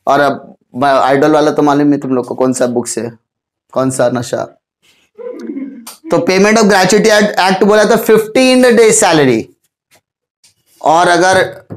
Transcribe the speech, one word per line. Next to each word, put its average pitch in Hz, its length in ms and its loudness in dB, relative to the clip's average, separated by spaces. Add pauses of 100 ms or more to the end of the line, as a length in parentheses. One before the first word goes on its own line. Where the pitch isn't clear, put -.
और 139 120 2
अब 139 380 -4 (280)
आइडल 139 460 2
वाला 151 200 2
तो 147 100 -2
मालूम 147 260 0
नहीं 143 120 0
तुम 135 120 -8
लोग 123 140 -2
को - 100 -10
कौन 127 180 -2
सा 127 140 -2
book 120 200 -4
से, 113 220 -8 (600)
कौन 131 200 -2
सा 127 220 0
नशा। 120 460 -6 (1500)
तो 170 180 -2
payment 202 340 2
of 196 60 2
gratuity 208 520 2
act, 185 300 0
act 190 120 0
बोला 208 200 2
तो 220 120 2
फिफ्टीन 247 800 2
डेज 220 200 4
सैलरी, 143 540 0 (1300)
और 170 260 2
अगर 180 560 0 (140)